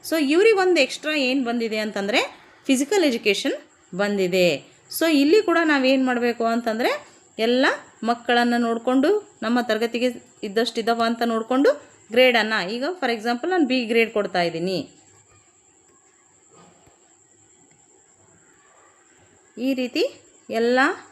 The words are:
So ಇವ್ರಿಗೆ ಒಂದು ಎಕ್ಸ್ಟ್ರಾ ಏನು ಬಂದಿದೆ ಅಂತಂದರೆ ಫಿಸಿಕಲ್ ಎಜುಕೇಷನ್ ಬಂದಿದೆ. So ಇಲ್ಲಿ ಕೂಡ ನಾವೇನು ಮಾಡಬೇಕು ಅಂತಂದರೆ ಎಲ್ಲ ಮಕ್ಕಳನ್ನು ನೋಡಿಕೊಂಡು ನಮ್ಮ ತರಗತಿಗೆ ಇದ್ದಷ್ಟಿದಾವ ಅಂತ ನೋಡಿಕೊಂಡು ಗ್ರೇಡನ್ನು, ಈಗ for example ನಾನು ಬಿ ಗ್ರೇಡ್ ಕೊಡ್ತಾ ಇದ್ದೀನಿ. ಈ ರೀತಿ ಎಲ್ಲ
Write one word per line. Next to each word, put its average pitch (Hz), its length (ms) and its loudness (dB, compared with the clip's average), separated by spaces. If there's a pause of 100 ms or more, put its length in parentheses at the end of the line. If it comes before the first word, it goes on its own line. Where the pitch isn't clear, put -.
(100)
So 311 140 0
ಇವ್ರಿಗೆ 381 320 4
ಒಂದು 370 240 2
ಎಕ್ಸ್ಟ್ರಾ 285 320 -2
ಏನು 269 320 0
ಬಂದಿದೆ 233 340 -4
ಅಂತಂದರೆ 214 600 -4 (280)
ಫಿಸಿಕಲ್ 285 380 2
ಎಜುಕೇಷನ್ 233 500 0 (420)
ಬಂದಿದೆ. 185 600 0 (420)
So 330 120 2
ಇಲ್ಲಿ 311 320 4
ಕೂಡ 339 220 0
ನಾವೇನು 269 400 2
ಮಾಡಬೇಕು 240 400 -2
ಅಂತಂದರೆ 233 600 -2 (320)
ಎಲ್ಲ 240 280 2 (360)
ಮಕ್ಕಳನ್ನು 240 560 0
ನೋಡಿಕೊಂಡು 254 840 0
ನಮ್ಮ 233 200 0
ತರಗತಿಗೆ 233 460 -2 (340)
ಇದ್ದಷ್ಟಿದಾವ 226 600 -2
ಅಂತ 233 220 -2
ನೋಡಿಕೊಂಡು 254 680 0 (160)
ಗ್ರೇಡನ್ನು, 220 580 2
ಈಗ 240 140 -6 (160)
for 233 180 -2
example 240 320 -4
ನಾನು 359 160 2
ಬಿ 247 200 0
ಗ್ರೇಡ್ 226 260 2
ಕೊಡ್ತಾ 185 300 -2
ಇದ್ದೀನಿ. 170 480 -4 (4000)
ಈ 262 160 -2
ರೀತಿ 254 300 -2 (460)
ಎಲ್ಲ 233 280 0 (340)